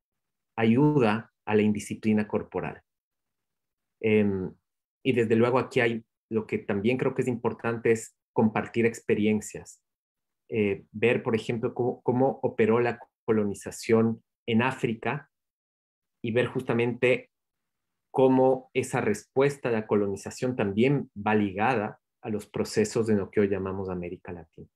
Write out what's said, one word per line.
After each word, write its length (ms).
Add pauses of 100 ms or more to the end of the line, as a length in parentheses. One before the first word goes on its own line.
(560)
ayuda 760 (120)
a 100
la 80
indisciplina 640
corporal. 540 (1160)
Em, 520 (520)
y 80
desde 240
luego 220
aquí 220
hay, 240 (260)
lo 160
que 120
también 380
creo 180
que 80
es 60
importante 640
es 240 (160)
compartir 540
experiencias, 960 (680)
eh, 440
ver, 300
por 120
ejemplo, 400
cómo, 280
cómo 400
operó 380
la 200 (240)
colonización 960 (240)
en 160
África 680 (920)
y 100
ver 140
justamente 840 (800)
cómo 640
esa 260
respuesta 680
a 40
la 140
colonización 720
también 580
va 200
ligada 640 (220)
a 60
los 180
procesos 600
de 80
lo 160
que 100
hoy 80
llamamos 400
América 440
Latina. 440